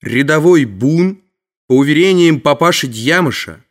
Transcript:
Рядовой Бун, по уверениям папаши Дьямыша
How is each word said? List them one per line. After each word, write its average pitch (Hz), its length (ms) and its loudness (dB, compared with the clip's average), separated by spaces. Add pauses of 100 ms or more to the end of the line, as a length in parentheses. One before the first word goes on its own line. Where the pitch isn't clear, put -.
Рядовой 151 640 2
Бун, 160 560 -2 (460)
по 127 80 2
уверениям 160 640 2
папаши 160 460 0
Дьямыша 123 840 -4